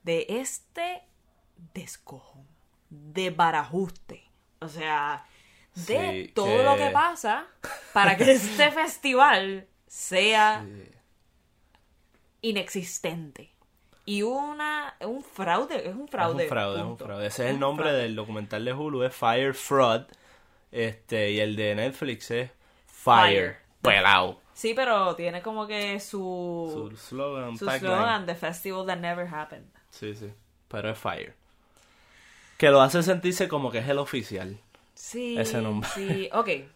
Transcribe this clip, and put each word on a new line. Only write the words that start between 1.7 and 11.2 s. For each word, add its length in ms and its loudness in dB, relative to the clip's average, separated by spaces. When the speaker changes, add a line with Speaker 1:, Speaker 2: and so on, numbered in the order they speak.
Speaker 1:
descojón, 720 -18
de 420 -6
barajuste. 1000 -2
O 80 -12
sea, 580 -4
de 400 -2
Speaker 2:
Sí, 80 -20
Speaker 1:
todo 280 2
lo 120 6
Speaker 2:
que 120 0
Speaker 1:
que 40 0
pasa 560 0
para 240 6
que 140 8
Speaker 2:
<laughs> 0 -
Speaker 1:
este 400 6
festival 960 2
sea 800 2
Speaker 2:
Sí. 260 -18